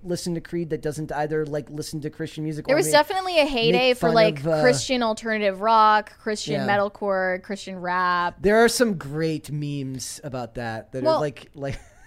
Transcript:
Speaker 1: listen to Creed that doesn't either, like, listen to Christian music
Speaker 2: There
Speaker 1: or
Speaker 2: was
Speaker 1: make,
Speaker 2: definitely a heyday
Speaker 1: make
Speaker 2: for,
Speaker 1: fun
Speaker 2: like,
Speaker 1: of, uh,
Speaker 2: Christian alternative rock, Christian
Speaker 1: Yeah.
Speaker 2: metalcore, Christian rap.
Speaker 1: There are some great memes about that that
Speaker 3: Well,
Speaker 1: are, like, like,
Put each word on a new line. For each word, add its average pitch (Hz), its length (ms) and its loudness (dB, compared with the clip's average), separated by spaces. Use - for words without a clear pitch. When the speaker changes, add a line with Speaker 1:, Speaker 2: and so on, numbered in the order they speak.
Speaker 1:
listen 175 300 -4
to 165 80 -6
Creed 170 300 -6
that 151 100 -4
doesn't 151 300 -6
either, 151 340 -2
like, 147 240 -6
listen 151 320 -8
to 151 80 -8
Christian 156 340 -10
music 156 220 -6
Speaker 2:
There 262 80 2
Speaker 1:
or 302 40 4
Speaker 2:
was 359 100 2
Speaker 1:
make, - 60 2
Speaker 2:
definitely 370 460 4
a 285 60 6
heyday 247 440 2
Speaker 1:
make 247 80 2
Speaker 2:
for, 233 100 0
Speaker 1:
fun 233 80 2
Speaker 2:
like, 214 240 4
Speaker 1:
of, 143 80 -4
uh, 156 140 2
Speaker 2:
Christian 247 420 2
alternative 214 580 -2
rock, 214 560 4
Christian - 360 -6
Speaker 1:
Yeah. 202 140 -2
Speaker 2:
metalcore, 196 760 0
Christian 190 360 -12
rap. 180 640 -2
Speaker 1:
There 208 220 6
are 233 60 6
some 233 260 2
great 151 560 -4
memes 143 720 -8
about 123 320 -10
that 113 380 -8
that 131 100 -6
Speaker 3:
Well, 156 140 4
Speaker 1:
are, 156 40 0
like, - 320 -8
like, 139 260 -8